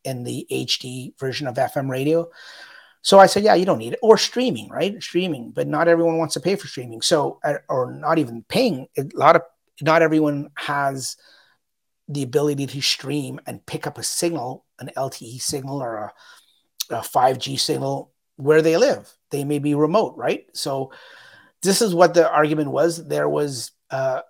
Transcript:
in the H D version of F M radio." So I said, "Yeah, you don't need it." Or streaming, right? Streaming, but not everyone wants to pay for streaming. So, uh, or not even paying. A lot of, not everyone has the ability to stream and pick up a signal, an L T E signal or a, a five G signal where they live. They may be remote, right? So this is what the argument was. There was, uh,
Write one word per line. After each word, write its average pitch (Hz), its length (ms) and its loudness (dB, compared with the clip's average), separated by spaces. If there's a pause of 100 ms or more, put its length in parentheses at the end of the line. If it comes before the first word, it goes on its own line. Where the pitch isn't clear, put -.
in 127 180 -8
the 123 260 -8
H 131 300 -4
D 127 400 -12
version 135 280 -6
of 120 100 -6
F 131 180 -2
M 135 140 -4
radio." 151 400 0 (720)
So 196 180 8
I 190 80 12
said, 202 160 0
"Yeah, 208 120 6
you 180 100 2
don't 175 120 0
need 113 160 -8
it." - 80 -8
Or 220 160 8
streaming, 233 520 -2
right? 180 320 -4
Streaming, 160 500 -4
but 143 160 -4
not 151 200 0
everyone 165 300 4
wants 160 160 -2
to 143 80 -6
pay 190 140 0
for 196 120 -12
streaming. 117 340 -12
So, 143 420 0
uh, 147 120 0 (140)
or 127 240 -2
not 151 260 -2
even 117 300 -6
paying. 185 380 0 (100)
A 135 60 -4 (100)
lot 143 240 4
of, 160 60 0 (380)
not 160 200 4
everyone 151 540 0
has 139 600 -6 (960)
the 143 140 -6
ability 139 440 -2
to 135 140 -10
stream 131 640 -4
and 123 200 -14
pick - 200 -8
up 240 120 -10
a 208 60 -12
signal, 151 640 -4 (140)
an 120 160 -14
L 135 140 -4
T - 160 -14
E 120 140 -14
signal 135 420 -6
or 110 320 -8 (800)
a, 120 60 -6
a 110 60 -6
five 131 340 2
G 135 200 -8
signal 135 540 -4 (260)
where 151 240 4
they 160 160 4
live. 233 340 0 (180)
They 139 140 -6
may 143 160 -2
be 143 160 0
remote, 156 400 2
right? 156 380 -4
So 135 380 -6 (680)
this 190 200 2
is 196 140 0
what 170 180 8
the 165 160 6
argument 151 420 2
was. 160 360 0
There 147 200 -2
was, 147 440 -4 (180)
uh, 135 400 -4